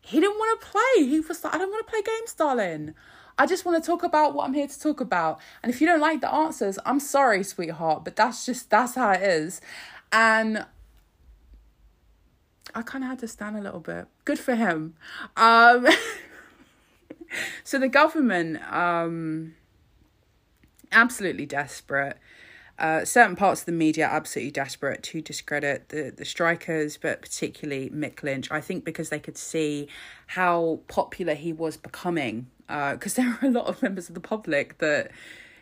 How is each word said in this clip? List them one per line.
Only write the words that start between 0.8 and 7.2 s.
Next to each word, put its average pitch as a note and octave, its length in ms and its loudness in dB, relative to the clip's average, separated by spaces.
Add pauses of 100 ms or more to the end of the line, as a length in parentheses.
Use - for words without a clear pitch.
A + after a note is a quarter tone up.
He D4+ 120 2
was D#4+ 240 -8
like, - 120 -6
"I - 20 -2
don't F#4+ 140 -2
wanna A4 120 -6
play A4 200 -4
games, A4+ 300 -6
darling. F3+ 600 -2 (440)
I C4+ 80 6
just E4+ 200 -2
wanna E4+ 160 2
talk E4+ 200 0
about D4+ 320 2
what C#4+ 120 -2
I'm C4 80 -4
here C#4+ 140 0
to - 120 -16
talk D4+ 220 -2
about. E3+ 400 0 (200)
And A3+ 80 -2
if A#3+ 120 0
you D#4+ 60 6
don't E4+ 120 6
like D4+ 220 2
the - 120 -2
answers, C#4+ 520 0
I'm C#4 160 0
sorry, B3 420 4